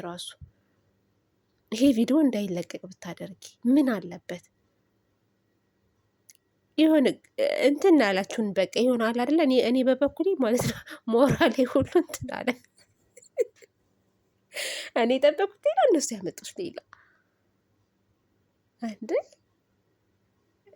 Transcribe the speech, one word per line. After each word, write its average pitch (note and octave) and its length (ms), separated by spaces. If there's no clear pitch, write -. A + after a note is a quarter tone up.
ራሱ F3 260
ይሄ A3 120
ቪዲዮ A#3+ 260
እንዳይለቀቅ G#3 600
ብታደርጊ F3+ 600
ምን C4+ 240
አለበት? F3+ 540
የሆነ D#4 300
እንትን D4 360
ያላችሁን G3+ 540
በቃ F#3 260
ይሆን A#3+ 220
አለ A3+ 180
አይደለ? C#4+ 220
እኔ፣ C4+ 200
እኔ B3 220
በበኩሌ C4+ 440
ማለት A#3+ 260
ነው - 140
<laughs> - 140
ሞራሌ B3+ 460
ሁሉ C4+ 320
እንትን B3+ 340
አለ። - 160
እኔ A#3 180
የጠበኩት D4+ 520
ሌላ፣ D#5+ 180
እነሱ F4 280
ያመጡት G3 440
ሌላ። - 220
እንዴ A3 300